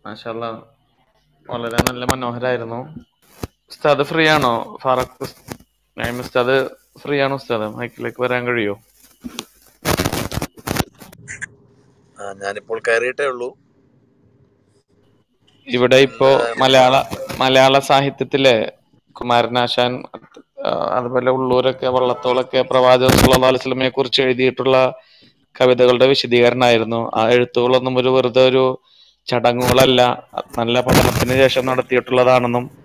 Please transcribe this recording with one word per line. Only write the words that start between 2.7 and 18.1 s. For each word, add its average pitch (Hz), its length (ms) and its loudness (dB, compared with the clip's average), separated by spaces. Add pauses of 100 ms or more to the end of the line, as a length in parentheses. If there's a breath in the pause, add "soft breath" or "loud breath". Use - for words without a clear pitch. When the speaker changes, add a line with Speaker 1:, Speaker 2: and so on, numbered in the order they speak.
Speaker 1:
ഉസ്താദ് 147 360 -2
free 160 240 -2
ആണോ? 143 260 2 (280)
ഫാറൂഖ് 127 400 -4
ഉസ്-, - 160 -14 (600)
നഈം 120 220 -8
ഉസ്താദ് 127 360 -2 (440)
free 143 200 -4
ആണോ 135 160 -2
ഉസ്താദ്? 113 400 -6
മൈക്കിലേക്ക് 120 460 -10
വരാൻ 123 260 -2
കഴിയോ? 110 280 -4 (3500)
Speaker 2:
ആ, 101 160 -12
ഞാനിപ്പോൾ 104 460 -8
കയറിയിട്ടേ 123 480 -2
ഉള്ളൂ. 123 220 -8 (2250)
Speaker 1:
ഇവിടെ 123 320 2
ഇപ്പോ 135 320 2
Speaker 2:
എന്താ 120 280 0
Speaker 1:
മലയാള, 131 360 4 (440)
മലയാള 131 400 4
സാഹിത്യത്തിലെ 135 800 0 (580)